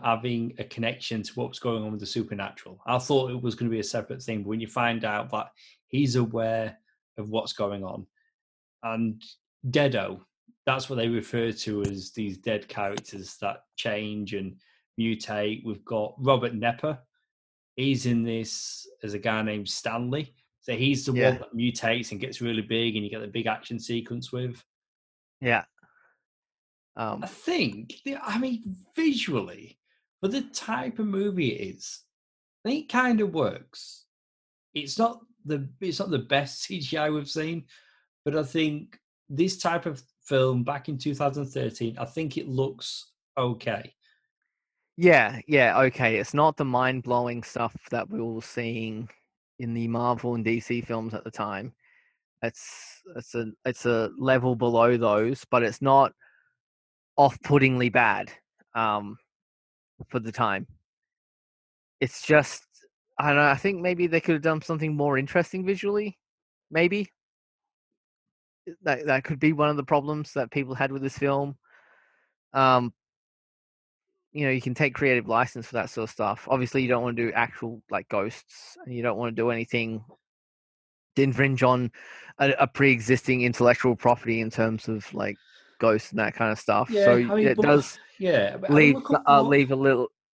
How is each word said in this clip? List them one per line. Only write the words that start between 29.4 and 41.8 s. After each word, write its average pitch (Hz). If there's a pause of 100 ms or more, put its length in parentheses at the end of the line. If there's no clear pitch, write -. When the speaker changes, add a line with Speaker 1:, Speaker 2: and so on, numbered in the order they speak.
Speaker 1:
for 190
the 254
type 247
of 214
movie 190
it -
is, - (640)
I 214
think 302
it -
kinda 240
works. - (680)
It's 147
not 233 (240)
the, 139 (100)
it's 175
not 196
the 143
best 139
<laughs> -
C -
G 143
I 151
we've 147
seen, 160 (640)
but 147
I 151
think 151 (300)
this 175
type 170
of 143 (180)
film 131
back 143
in 143
two 139
thousand 143
thirteen, 120